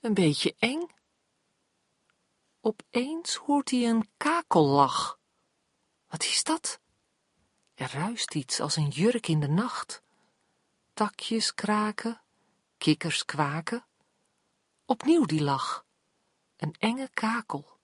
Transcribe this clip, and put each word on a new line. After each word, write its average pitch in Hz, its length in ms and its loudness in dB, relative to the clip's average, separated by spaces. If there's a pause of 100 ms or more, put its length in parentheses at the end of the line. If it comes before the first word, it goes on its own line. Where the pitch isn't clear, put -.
Een 226 140 0
beetje 160 440 4
eng. 294 320 -2 (1700)
Opeens 262 760 -4
hoort 285 360 0
hij 240 180 2
een 226 280 2
kakellach. 147 1000 2 (920)
Wat - 140 -8
is - 220 0
dat? - 360 -4 (960)
Er 131 180 -8
ruist 185 420 -4
iets - 260 -2
als 147 160 -2
een 151 120 2
jurk 220 400 0
in 156 120 4
de 147 80 0
nacht. - 540 -2 (920)
Takjes - 600 -2
kraken, 214 680 -2 (560)
kikkers - 460 -2
kwaken. 156 600 -4 (1000)
Opnieuw 285 400 2
die 151 180 0
lach. - 440 -2 (680)
Een 156 220 -6
enge 254 300 -2
kakel. 220 760 -4